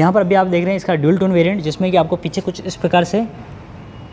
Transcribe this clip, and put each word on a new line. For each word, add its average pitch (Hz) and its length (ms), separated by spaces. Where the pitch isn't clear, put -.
यहाँ 170 120
पर 208 80
अभी 185 140
आप 190 120
देख 175 180
रहे 185 80
हैं 196 40
इसका 180 180
dual 160 240
tone 190 140
variant, 175 300
जिसमें 156 280
कि 180 60
आपको 165 200
पीछे - 240
कुछ - 260
इस 190 100
प्रकार 175 280
से 196 160